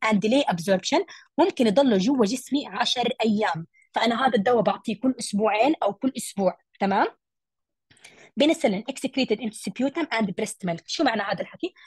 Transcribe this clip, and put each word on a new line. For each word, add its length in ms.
and 100
delay 380
absorption، 520
ممكن 300
يضله 300
جوا 280
جسمي 420
عشر 540
أيام. 460
فأنا 320
هذا 100
الدواء 260
بعطيه 380
كل 200
أسبوعين 640
أو 100
كل 240
أسبوع. 400
تمام؟ 280
Penicillin 480
excreted 540
into 200
sputum 400
and 80
breast 420
milk. 180
شو 180
معنى 180
هذا 200
الحكي؟ 320